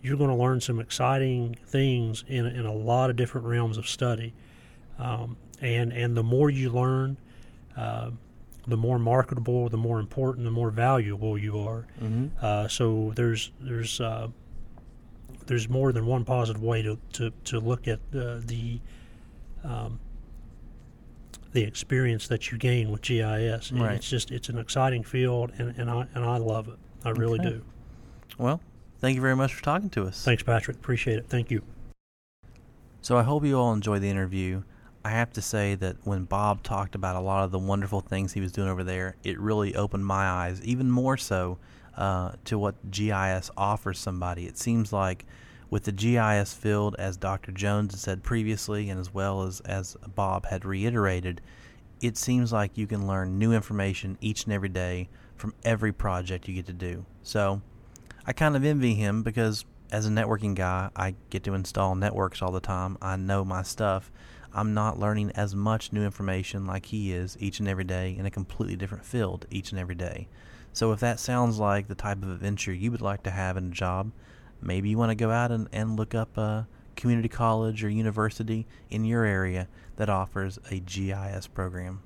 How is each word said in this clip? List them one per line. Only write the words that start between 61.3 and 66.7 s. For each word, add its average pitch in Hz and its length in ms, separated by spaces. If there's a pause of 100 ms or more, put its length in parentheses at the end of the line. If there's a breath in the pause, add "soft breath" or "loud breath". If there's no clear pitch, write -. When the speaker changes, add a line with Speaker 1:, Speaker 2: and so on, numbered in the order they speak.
Speaker 2:
get 95 140
to 98 100
install 95 400
networks 95 480
all 92 100
the 92 80
time. 92 400
I 95 160
know 98 280
my 92 180
stuff. 95 480 (480 loud breath)
I'm 107 160
not 107 240
learning 104 380
as 104 180
much 107 380
new 104 120
information 98 640
like 92 200